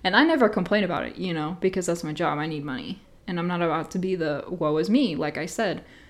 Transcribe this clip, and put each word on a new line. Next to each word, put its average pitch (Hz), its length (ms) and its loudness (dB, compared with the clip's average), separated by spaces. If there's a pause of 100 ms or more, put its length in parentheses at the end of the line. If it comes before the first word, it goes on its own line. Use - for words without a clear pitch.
And 185 120 2
I 240 80 8
never 302 260 6
complain 202 340 2
about 175 220 -2
it, - 120 -10
you 180 160 -4
know, 156 280 -4
because 190 240 0
that's 170 180 -2
my 151 80 -4
job. 151 260 0
I 151 100 -2
need 151 180 -6
money. 131 360 -8 (260)
And 180 100 -4
I'm 170 100 -2
not 175 140 -2
about 160 300 0
to 185 80 -2
be 185 160 0
the 151 320 -2
woe 156 300 0
is 165 120 2
me, 220 260 4
like 151 220 -2
I 156 80 -4
said. 180 380 -4 (260)